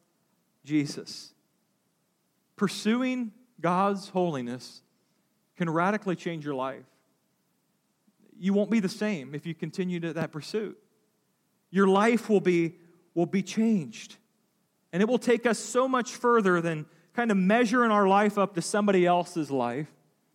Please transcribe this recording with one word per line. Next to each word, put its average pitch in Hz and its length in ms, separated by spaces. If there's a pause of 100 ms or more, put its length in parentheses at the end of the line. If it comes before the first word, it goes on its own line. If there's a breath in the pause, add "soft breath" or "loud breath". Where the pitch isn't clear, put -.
(640)
Jesus." 143 680 (1200)
Pursuing 240 800 (280)
God's 185 480
holiness 135 720 (760)
can 170 120
radically 185 460
change 165 280
your 143 120
life. 131 300 (1500)
You 185 140
won't 202 180
be 226 80
the 185 100
same 151 460
if 147 100
you 165 80
continue 180 460
to 165 140
that 160 180
pursuit. 185 440 (920)
Your 196 180
life 214 420
will 202 120
be, 170 360 (360 soft breath)
will 170 140
be 190 160
changed. 202 720 (800)
And 180 100
it 226 60
will 247 100
take 240 260
us 220 140
so 254 280
much 254 280
further 196 460
than 160 240 (280 soft breath)
kind 240 160
of 202 60
measuring 226 560
our 208 160
life 208 300
up 196 180
to 170 60
somebody 202 440
else's 175 460
life. 127 420 (420)